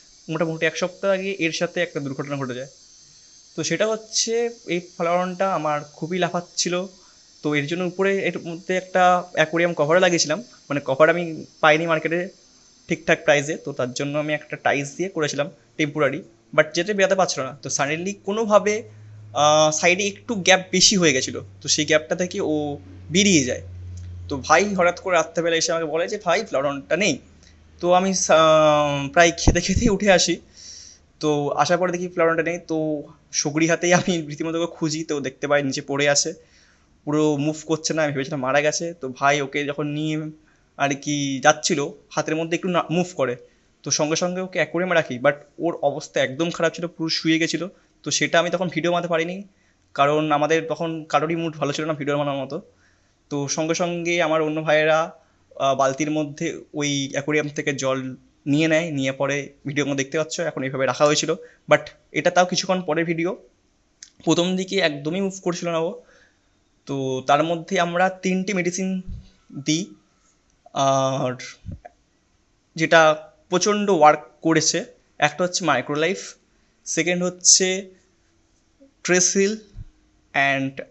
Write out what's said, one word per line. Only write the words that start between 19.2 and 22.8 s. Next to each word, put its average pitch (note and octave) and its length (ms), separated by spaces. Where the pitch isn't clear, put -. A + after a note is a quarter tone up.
আহ, D3+ 380
সাইডে F3+ 360
একটু G3+ 280
গ্যাপ F3+ 260
বেশি F#3 260
হয়ে E3 160
গেছিলো, B2+ 320
তো D3 60
সেই D#3 180
গ্যাপটা D#3 300
থেকে F3+ 260
ও D3 360